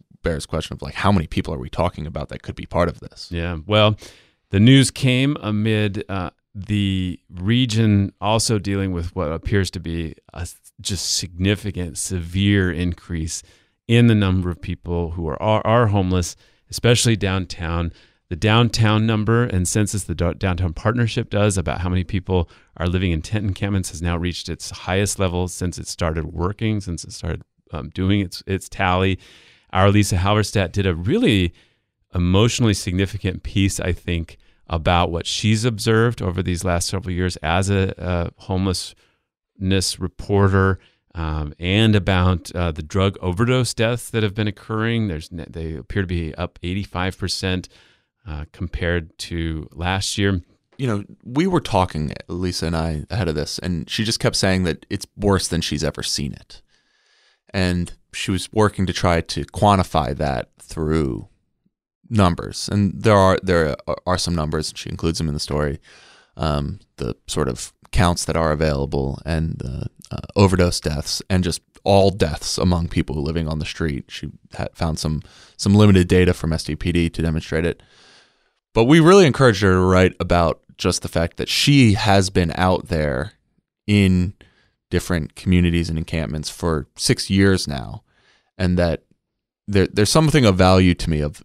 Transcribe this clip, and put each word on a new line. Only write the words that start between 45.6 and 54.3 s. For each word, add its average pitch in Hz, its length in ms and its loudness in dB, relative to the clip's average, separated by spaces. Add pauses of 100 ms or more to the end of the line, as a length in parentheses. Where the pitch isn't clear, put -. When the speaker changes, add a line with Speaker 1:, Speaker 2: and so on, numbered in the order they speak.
Speaker 2:
appear 76 280 -4
to 90 60 -4
be 85 280 -4
up - 260 -8
eighty-five 92 560 -6
percent, 92 500 -4 (580)
uh, 76 260 -10
compared 85 640 -4
to 80 540 -6
last 92 440 -4
year. 98 240 2 (380)
Speaker 1:
You 135 80 -4
know, 104 180 -2 (180)
we 143 240 -2
were 180 140 0
talking, 90 540 -2 (140)
Lisa 90 380 -4
and 82 100 -2
I, 80 340 -4
ahead 95 180 -2
of 78 60 0
this, 73 240 -4
and 85 320 -4
she 110 140 -2
just 110 160 -4
kept 120 160 0